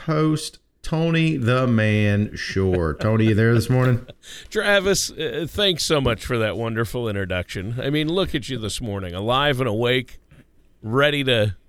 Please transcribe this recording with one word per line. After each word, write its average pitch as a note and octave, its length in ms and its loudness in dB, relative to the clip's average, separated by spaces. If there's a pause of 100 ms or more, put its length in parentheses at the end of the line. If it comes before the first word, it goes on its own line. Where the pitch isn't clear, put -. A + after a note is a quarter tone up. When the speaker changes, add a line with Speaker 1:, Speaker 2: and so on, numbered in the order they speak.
Speaker 1:
host, D#3 520 -2 (240)
Tony D#3+ 560 0
the B2+ 300 2
Man G#2+ 680 2
Shore. F2+ 600 0
Tony, A2 300 2
you A2 100 4
there A2+ 180 4
this A2+ 160 2
morning? B2+ 360 2 (220)
Speaker 2:
<laughs> - 220 -18
Travis, G3+ 600 0
uh, D#3 360 -6
thanks G3 360 -2
so D#3 180 2
much A#2+ 240 0
for B2 140 -2
that G#2 180 0
wonderful A#2 520 -4
introduction. G2 720 -4
I C3 80 -2
mean, D3+ 200 0
look F3+ 240 -2
at - 160 -6
you C3 80 -6
this G#2+ 240 -6
morning, G2 320 -6
alive B2+ 460 0
and C3 100 0
awake, A#2+ 500 -2 (640)
ready C#3 440 2
to A2 300 2 (140)